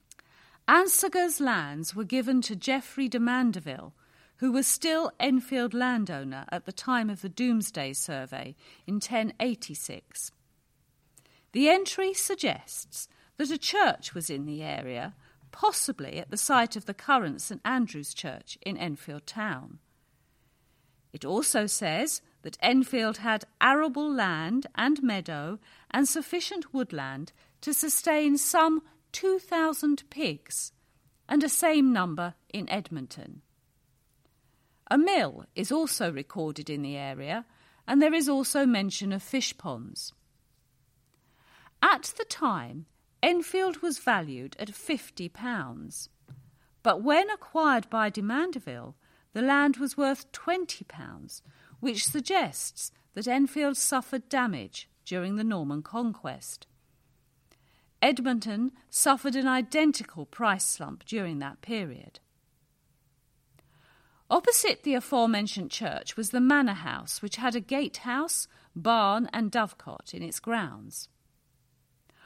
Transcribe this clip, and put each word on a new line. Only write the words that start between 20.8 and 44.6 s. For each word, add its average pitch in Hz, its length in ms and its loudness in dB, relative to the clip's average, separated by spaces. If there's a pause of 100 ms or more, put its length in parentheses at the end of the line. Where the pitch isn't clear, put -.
It 147 120 -14
also 208 420 0
says 202 540 -2 (220)
that - 180 -12
Enfield 233 580 2
had 214 260 -2 (160)
arable 294 520 4
land 190 640 0
and 277 280 4
meadow 180 560 -2 (320)
and 269 160 4
sufficient 339 680 -4
woodland 143 580 -6 (300)
to 302 100 -2
sustain 302 640 2
some 320 460 4 (280)
two 381 280 2
thousand 320 720 0
pigs, - 600 -6 (560)
and 285 140 4
a 311 60 2
same 294 440 4
number 175 420 0 (160)
in - 200 -6
Edmonton. - 680 -8 (1500)
A 254 80 6
mill 302 460 4 (100)
is 185 160 -2
also 269 400 0
recorded 151 600 -6
in 147 120 -4
the 143 140 -6
area, 139 480 -6 (420)
and 277 140 6
there 311 140 6
is 302 140 2
also 277 380 2
mention 196 460 0
of 196 100 -4
fish - 340 -4
ponds. 117 560 -10 (1700)
At - 360 4
the 453 60 -2
time, 160 600 -2 (360)
Enfield 349 600 2
was 330 160 -2
valued 147 600 -2
at 208 160 -8